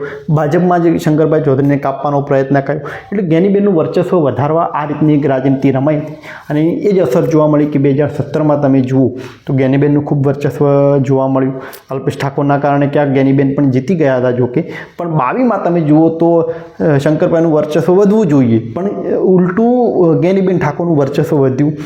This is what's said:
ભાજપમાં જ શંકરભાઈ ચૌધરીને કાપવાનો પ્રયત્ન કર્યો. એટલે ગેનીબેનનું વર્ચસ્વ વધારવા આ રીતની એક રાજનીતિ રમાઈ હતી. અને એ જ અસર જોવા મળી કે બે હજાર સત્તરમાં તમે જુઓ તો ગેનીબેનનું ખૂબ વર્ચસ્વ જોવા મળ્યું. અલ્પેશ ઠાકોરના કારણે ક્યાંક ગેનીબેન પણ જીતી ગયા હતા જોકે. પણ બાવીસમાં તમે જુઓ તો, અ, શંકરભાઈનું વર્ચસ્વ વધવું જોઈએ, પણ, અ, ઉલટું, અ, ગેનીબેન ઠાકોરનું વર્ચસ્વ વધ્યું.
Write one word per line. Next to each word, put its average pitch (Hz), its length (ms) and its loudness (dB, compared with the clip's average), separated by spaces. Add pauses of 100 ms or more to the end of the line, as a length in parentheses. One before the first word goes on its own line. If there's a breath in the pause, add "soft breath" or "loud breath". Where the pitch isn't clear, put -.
(300 loud breath)
ભાજપમાં 170 540 0
જ 170 140 2
શંકરભાઈ 156 440 2
ચૌધરીને 143 360 2
કાપવાનો 139 440 -4
પ્રયત્ન 139 380 0
કર્યો. 151 220 -4 (300 loud breath)
એટલે 196 120 -2
ગેનીબેનનું 190 500 2
વર્ચસ્વ 175 460 0
વધારવા 147 440 0
આ 147 220 -4
રીતની 151 280 0
એક 143 120 2
રાજનીતિ 135 460 0
રમાઈ 139 260 0
હતી. - 160 -8 (360 loud breath)
અને 151 120 0
એ 170 300 0
જ 196 80 2
અસર 175 220 0
જોવા 151 260 2
મળી 151 180 2
કે 147 140 -2
બે 143 100 2
હજાર 139 200 0
સત્તરમાં 147 520 -2
તમે 135 200 2
જુઓ 127 300 0 (360 loud breath)
તો - 60 -2
ગેનીબેનનું 139 520 2
ખૂબ 143 220 0
વર્ચસ્વ 143 720 2
જોવા 135 300 0
મળ્યું. 135 340 -2 (300 loud breath)
અલ્પેશ - 300 -6
ઠાકોરના 143 360 -2
કારણે 143 300 0
ક્યાંક 143 220 0
ગેનીબેન 135 460 2
પણ 143 140 2
જીતી 131 260 0
ગયા 139 220 2
હતા 123 140 0
જોકે. 123 420 -2 (240 loud breath)
પણ 175 120 -6
બાવીસમાં 180 540 0
તમે 175 180 0
જુઓ 156 280 4
તો, 165 440 0 (260 loud breath)
અ, 160 180 2
શંકરભાઈનું 160 540 0
વર્ચસ્વ 151 420 0
વધવું 208 320 4
જોઈએ, 131 340 2 (140)
પણ, 180 140 -4
અ, 196 280 -4
ઉલટું, 214 800 2 (140)
અ, 147 100 2
ગેનીબેન 185 380 0
ઠાકોરનું 151 400 -2
વર્ચસ્વ 147 400 0
વધ્યું. 139 360 0 (120 loud breath)